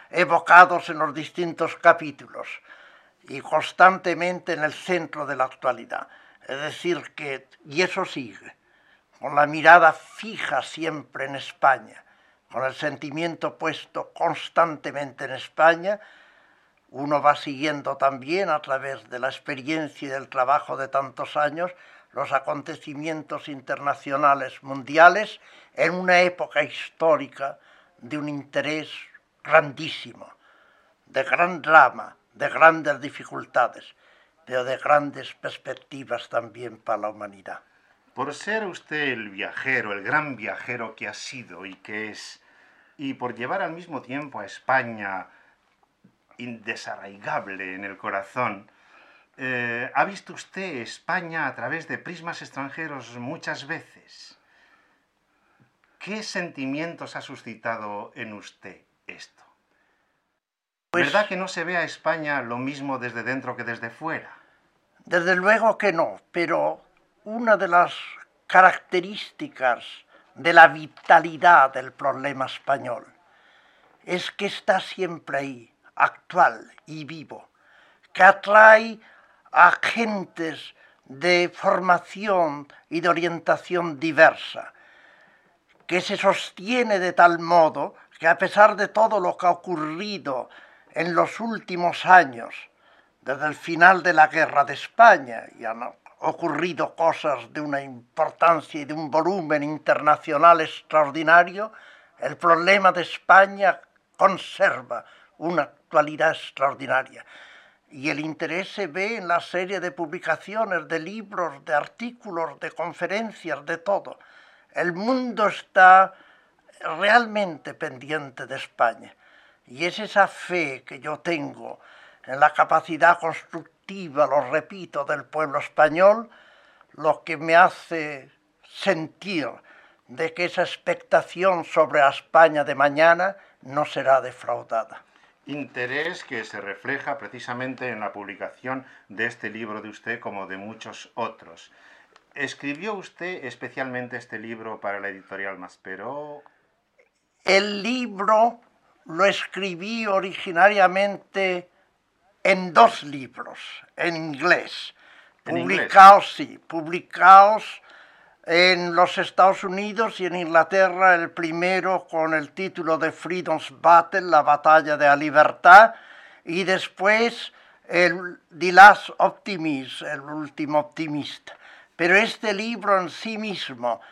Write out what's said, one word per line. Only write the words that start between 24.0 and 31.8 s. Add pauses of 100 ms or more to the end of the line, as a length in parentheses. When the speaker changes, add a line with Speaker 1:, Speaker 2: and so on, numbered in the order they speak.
Speaker 1:
mundiales (340)
en
una
época
histórica (400)
de
un
interés (520)
grandísimo, (720)
de
gran
drama, (180)